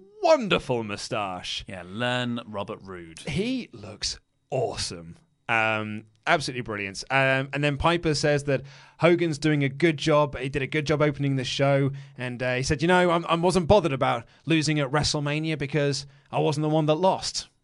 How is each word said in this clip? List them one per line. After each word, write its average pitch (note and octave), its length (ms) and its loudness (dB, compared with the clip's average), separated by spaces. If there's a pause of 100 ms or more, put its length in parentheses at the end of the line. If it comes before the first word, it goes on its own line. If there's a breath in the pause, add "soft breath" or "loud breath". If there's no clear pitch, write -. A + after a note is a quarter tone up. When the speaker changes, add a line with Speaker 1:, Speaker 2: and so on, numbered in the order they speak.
(220)
Speaker 1:
wonderful F#3+ 640 2
moustache. G2+ 840 -6
Speaker 2:
Yeah, F#2 200 -12
learn A#2+ 600 -4
Robert G2+ 360 -8
Roode. E2+ 380 -14
Speaker 1:
He G#3+ 520 -4
looks - 460 -10 (320)
awesome. E2+ 680 -4 (320)
Um, A2 560 0 (220)
absolutely C#3 360 0
brilliant. G2+ 480 -8
Um, C3+ 420 2
and C#3+ 120 -2
then D3 120 0
Piper E3+ 380 2
says D3 300 2
that C#3 180 0 (380 loud breath)
Hogan's E3+ 380 4
doing D3+ 260 2
a C#3 40 2
good C#3+ 280 0
job. D3 420 2
He B2+ 100 -6
did C3+ 140 -4
a C3 40 -2
good D3+ 200 -4
job D3+ 160 2
opening C#3+ 340 0
the B2+ 80 -2
show. C#3 460 2 (260 loud breath)
And, B2 260 -8
uh, B2+ 120 0
he B2+ 80 0
said, C#3 200 0
"You E3+ 60 4
know, F3+ 220 6
I'm, E3+ 160 2
I E3 80 0
wasn't E3+ 320 2
bothered E3+ 260 6
about B2+ 320 0 (220 soft breath)
losing D#3 320 2
at C3+ 120 -2
WrestleMania D3+ 680 -2
because C#3+ 480 -2 (240 soft breath)
I A#2+ 80 -2
wasn't D3+ 240 0
the D#3 60 0
one D#3 180 2
that D3+ 100 4
lost. F3+ 520 0 (160)